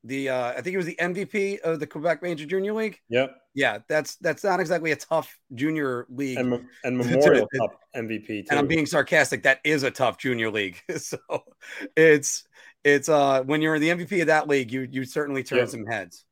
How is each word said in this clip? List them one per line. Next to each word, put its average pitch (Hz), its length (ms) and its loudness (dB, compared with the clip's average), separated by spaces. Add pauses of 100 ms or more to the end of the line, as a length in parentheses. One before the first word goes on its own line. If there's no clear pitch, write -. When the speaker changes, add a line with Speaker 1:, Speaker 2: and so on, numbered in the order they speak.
Speaker 1:
the, 135 260 -4
uh, 127 200 0
I 123 60 -6
think 131 120 -8
he 185 100 -4
was 180 80 -2
the 160 140 -10
M 175 160 -2
V 190 100 -4
P 196 340 -4
of 165 200 -2
the 151 80 -6
Quebec 160 340 -2
Major 165 240 -6
Junior 190 280 -2
League. 220 260 -4 (100)
Speaker 2:
Yep. 131 260 0 (200)
Speaker 1:
Yeah, 120 320 0
that's, 151 300 -2
that's - 260 -4
not 185 160 2
exactly 165 320 0
a 143 60 0
tough - 420 -4 (140)
junior 135 560 -2
league. 131 280 -6
Speaker 2:
And 127 120 0
Mo-, 123 160 -2 (180)
and 123 180 -2
Speaker 1:
<laughs> - 20 0
To, 120 60 0
Speaker 2:
Memorial 131 420 6
Speaker 1:
to, 135 60 -4
Speaker 2:
Cup 113 220 -4 (160)
M 113 120 -6
V 110 120 -6
P 104 300 -8
Speaker 1:
and 143 100 2
I'm 143 60 2
Speaker 2:
too. 151 100 0
Speaker 1:
being 156 100 2
sarcastic. 143 580 2
That 135 200 4
is 151 180 2
a 135 80 0
tough 117 300 0
junior 117 320 -2
league. 101 360 -4
<laughs> 160 100 -6
So - 200 -10 (760)
it's, 151 480 6 (400)
it's, 143 260 4
uh, 139 340 4
when 151 200 0
you're 156 160 2
the 156 100 2
M 175 80 0
V 175 80 -8
P 185 160 -2
of 151 60 2
that 151 200 2
league, 135 240 0
you, 131 200 -6
you 131 140 -6
certainly 143 360 -4
turn 127 180 0
Speaker 2:
Yep. 113 100 0
Speaker 1:
some 117 180 -10
heads. 101 440 -8